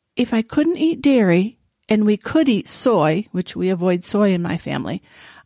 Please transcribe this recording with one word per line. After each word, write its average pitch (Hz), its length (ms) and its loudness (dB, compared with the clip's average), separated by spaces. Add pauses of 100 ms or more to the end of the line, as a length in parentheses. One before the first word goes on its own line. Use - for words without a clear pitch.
(160)
if 247 180 -2
I 226 80 0
couldn't 311 360 -2
eat 320 220 -2
dairy 214 580 2 (300)
and 214 160 2
we 208 120 2
could 320 320 0
eat 208 180 0
soy, 180 640 0
which - 240 -6
we 180 140 -2
avoid 180 340 0
soy 202 300 0
in 175 100 -2
my 170 160 -4
family, 139 420 -8 (460)